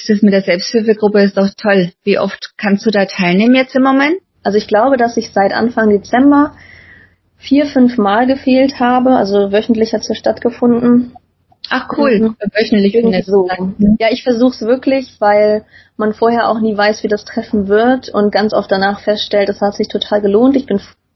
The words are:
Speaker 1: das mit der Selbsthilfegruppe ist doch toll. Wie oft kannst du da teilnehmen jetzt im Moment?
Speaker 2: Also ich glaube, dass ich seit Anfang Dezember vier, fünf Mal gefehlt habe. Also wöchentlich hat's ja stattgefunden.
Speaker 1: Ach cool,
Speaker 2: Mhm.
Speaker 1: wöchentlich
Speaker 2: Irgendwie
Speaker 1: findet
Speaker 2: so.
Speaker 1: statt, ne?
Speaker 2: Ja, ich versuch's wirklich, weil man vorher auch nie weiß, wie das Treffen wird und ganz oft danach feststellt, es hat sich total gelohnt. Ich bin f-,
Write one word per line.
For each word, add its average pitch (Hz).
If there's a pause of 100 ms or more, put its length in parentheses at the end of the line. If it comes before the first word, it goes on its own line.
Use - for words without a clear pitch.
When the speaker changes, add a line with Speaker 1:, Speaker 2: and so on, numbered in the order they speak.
Speaker 1:
das 208
mit 202
der 196
Selbsthilfegruppe 208
ist 202
doch 196 (100)
toll. 196 (140)
Wie 202
oft -
kannst 202
du 220
da 202
teilnehmen 190
jetzt 262
im 262
Moment? 269 (300)
Speaker 2:
Also 202
ich 208
glaube, 247
dass 240
ich 220
seit 196
Anfang 220
Dezember 285 (840)
vier, 294
fünf 247
Mal 208
gefehlt 269
habe. 254
Also 202
wöchentlich 220
hat's 214
ja 220
stattgefunden. 240 (580)
Speaker 1:
Ach 254 (100)
cool, 269
Speaker 2:
Mhm. 220 (220)
Speaker 1:
wöchentlich 208
Speaker 2:
Irgendwie 226
Speaker 1:
findet -
Speaker 2:
so. 190
Speaker 1:
statt, 185
ne? 208
Speaker 2:
Ja, 226
ich 254
versuch's 254
wirklich, 254
weil 214 (320)
man 214
vorher 233
auch 220
nie 220
weiß, 208
wie 226
das 208
Treffen 214
wird 240
und 208
ganz 208
oft -
danach 196
feststellt, 208
es 202
hat 208
sich 214
total 208
gelohnt. 220
Ich -
bin 202
f-, - (200)